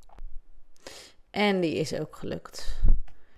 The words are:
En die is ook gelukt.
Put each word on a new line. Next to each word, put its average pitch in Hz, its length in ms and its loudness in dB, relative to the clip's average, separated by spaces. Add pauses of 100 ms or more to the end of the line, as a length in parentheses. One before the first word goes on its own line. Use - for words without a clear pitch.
(1300)
En 202 300 0
die 165 160 -2
is - 180 -4
ook - 220 -8
gelukt. - 640 -6 (560)